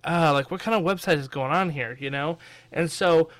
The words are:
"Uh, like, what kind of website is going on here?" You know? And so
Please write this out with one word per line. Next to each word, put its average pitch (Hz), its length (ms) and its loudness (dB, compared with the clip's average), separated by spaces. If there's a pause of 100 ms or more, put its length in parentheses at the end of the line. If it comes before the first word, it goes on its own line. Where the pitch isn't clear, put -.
"Uh, 165 300 2
like, - 180 0
what 185 100 -6
kind 226 140 -2
of 208 80 2
website 175 360 0
is 135 100 -8
going 135 240 -4
on 180 160 2
here?" 127 320 -6
You 139 100 -6
know? 147 280 -4 (340)
And 165 180 -2
so 165 380 4 (120)